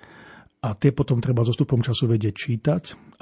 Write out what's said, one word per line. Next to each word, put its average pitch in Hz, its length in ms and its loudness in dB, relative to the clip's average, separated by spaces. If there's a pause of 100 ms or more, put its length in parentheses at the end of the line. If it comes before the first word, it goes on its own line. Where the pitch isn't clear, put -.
(580)
A 107 160 -4
tie 139 160 2
potom 131 320 0
treba 117 240 2
so 120 80 0
stupom 135 240 0
času 117 320 0
vedieť 110 240 0
čítať 147 480 -2 (400)